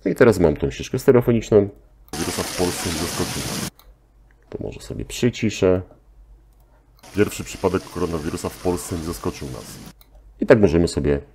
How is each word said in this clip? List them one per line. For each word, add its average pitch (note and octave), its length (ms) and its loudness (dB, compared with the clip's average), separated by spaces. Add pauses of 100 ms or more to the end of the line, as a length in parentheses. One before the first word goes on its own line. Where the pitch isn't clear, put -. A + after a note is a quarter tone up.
No F#3+ 60 0
i D#3+ 40 -2
teraz A2 240 6
mam D#2 160 6
tą E2 160 -2
ścieżkę - 280 -6
stereofoniczną. A#2 680 4 (440)
Wirusa - 300 -4
w - 140 -8
Polsce F2+ 320 -2
nie D#2+ 60 -4
zaskoczył. E2 460 -4 (1080)
To - 140 -12
może - 160 -10
sobie - 260 -10
przyciszę. G2 760 0 (1300)
Pierwszy G2 280 0
przypadek F#2 400 -2
koronawirusa E2+ 680 -4
w - 140 -14
Polsce F2+ 340 -2
nie D#2+ 60 -6
zaskoczył E2+ 440 -8
nas. A#1+ 300 -12 (640)
I A2+ 40 -2
tak A2+ 160 6
możemy E2+ 260 4
sobie C#2+ 340 0 (140)